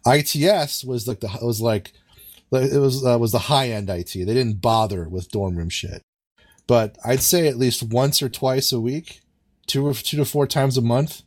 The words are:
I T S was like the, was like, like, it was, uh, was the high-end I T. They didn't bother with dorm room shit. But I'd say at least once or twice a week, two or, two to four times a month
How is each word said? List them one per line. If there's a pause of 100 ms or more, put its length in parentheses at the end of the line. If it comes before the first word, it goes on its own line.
I
T
S
was
like
the, (120)
was
like, (580)
like,
it
was,
uh,
was
the
high-end
I
T.
They
didn't
bother
with
dorm
room
shit. (680)
But
I'd
say
at
least
once
or
twice
a
week, (460)
two
or,
two
to
four
times
a
month